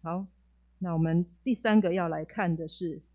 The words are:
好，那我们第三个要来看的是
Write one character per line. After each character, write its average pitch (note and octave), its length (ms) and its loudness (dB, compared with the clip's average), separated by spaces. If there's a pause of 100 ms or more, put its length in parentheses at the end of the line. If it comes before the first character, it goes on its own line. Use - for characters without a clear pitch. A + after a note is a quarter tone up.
好， F3 240 -6 (540)
那 F3 140 -4
我 E3 40 0
们 E3 280 2 (180)
第 C4 100 0
三 G#3+ 260 4
个 F3+ 140 2
要 F3+ 140 0
来 D#3 180 -6
看 F3 300 -2
的 D#3+ 120 -6
是 D#3+ 340 -8 (140)